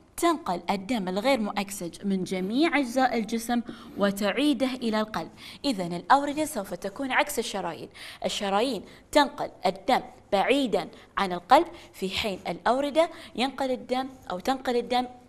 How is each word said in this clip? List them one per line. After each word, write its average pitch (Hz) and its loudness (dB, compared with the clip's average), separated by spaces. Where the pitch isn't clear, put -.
تنقل 247 2
الدم 196 -2
الغير 214 2
مؤكسج 196 -6
من 190 2
جميع 208 0
أجزاء 262 2
الجسم 226 -2
وتعيده 208 2
إلى 226 -2
القلب. 202 -6
إذن 190 0
الأوردة 285 4
سوف 220 -6
تكون 254 -6
عكس - 2
الشرايين، 175 -4
الشرايين 202 0
تنقل - 2
الدم 196 2
بعيدًا 202 2
عن 185 0
القلب، 285 6
في 190 -4
حين 190 -4
الأوردة 277 2
ينقل 269 -2
الدم 247 -4
أو 180 -4
تنقل 254 0
الدم 247 0